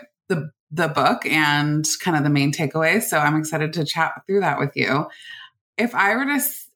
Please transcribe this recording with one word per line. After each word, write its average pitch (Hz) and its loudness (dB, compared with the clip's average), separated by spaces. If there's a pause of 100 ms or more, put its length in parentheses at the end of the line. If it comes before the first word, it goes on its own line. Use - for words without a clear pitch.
(280)
the, 160 -2 (200)
the 160 0
book 151 0
and 151 2 (160)
kind 175 0
of 143 2
the 147 2
main 143 2
takeaways, 160 0
so 175 -2
I'm 151 2
excited 156 -2
to 160 -2
chat 160 -2 (140)
through 196 2
that 151 0
with 143 -2
you. 139 0 (720)
If 233 -2
I 202 2
were 269 -2
to 269 -2
s-, - -4